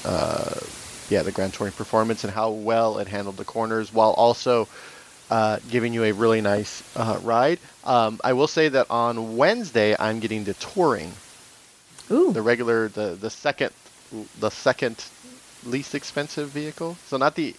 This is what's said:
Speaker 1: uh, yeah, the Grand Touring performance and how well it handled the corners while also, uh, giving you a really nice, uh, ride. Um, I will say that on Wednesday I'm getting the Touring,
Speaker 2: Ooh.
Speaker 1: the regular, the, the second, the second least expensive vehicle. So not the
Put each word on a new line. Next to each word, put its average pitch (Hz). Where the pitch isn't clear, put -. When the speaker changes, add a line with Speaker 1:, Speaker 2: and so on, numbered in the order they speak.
Speaker 1:
uh, 78
yeah, 95
the 98
Grand 95
Touring 101
performance 110
and 98
how 110
well 110
it 101
handled 98
the 104
corners 113
while 110
also, 117
uh, 110
giving 117
you 117
a 110
really 110
nice, 104
uh, 113
ride. 123
Um, 113
I 127
will 139
say 156
that 131
on 117
Wednesday 143
I'm 110
getting 110
the 98
Touring, 117
Speaker 2:
Ooh. 285
Speaker 1:
the 113
regular, 117
the, 101
the 101
second, 139
the 107
second 123
least 135
expensive 147
vehicle. 151
So 139
not 143
the 156